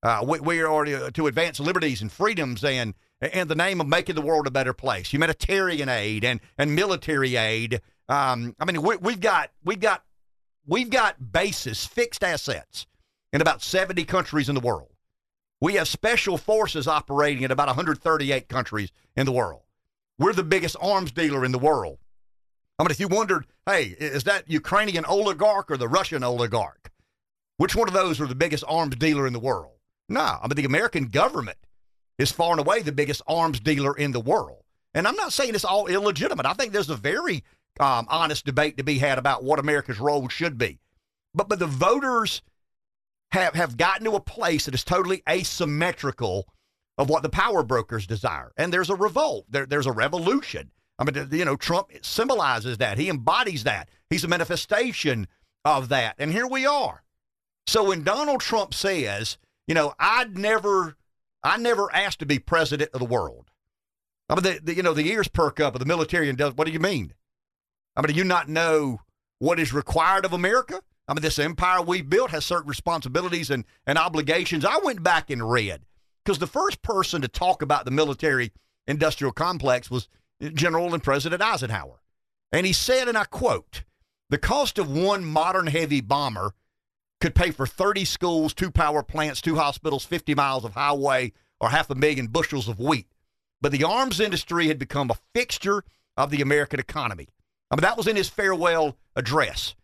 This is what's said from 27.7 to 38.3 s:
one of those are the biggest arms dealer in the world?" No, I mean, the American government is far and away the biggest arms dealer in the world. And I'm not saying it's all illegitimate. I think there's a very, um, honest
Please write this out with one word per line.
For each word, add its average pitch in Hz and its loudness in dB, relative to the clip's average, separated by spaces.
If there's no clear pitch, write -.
one 220 2
of 185 -6
those 185 2
are 147 -2
the 127 -6
biggest 151 0
arms 156 0
dealer 143 2
in 127 -2
the 120 -6
world?" 104 -4
No, - 0
I - -6
mean, 131 -2
the 143 -2
American 151 0
government 117 0
is 139 2
far 170 2
and 160 2
away 185 2
the 147 -4
biggest 139 -2
arms 160 0
dealer 139 0
in 143 -2
the 123 -2
world. 113 -2
And 175 2
I'm 277 0
not 381 -4
saying 240 0
it's 190 -2
all 196 2
illegitimate. 180 0
I 139 2
think 226 -4
there's 196 -2
a 151 -2
very, 165 -4
um, 127 2
honest 156 0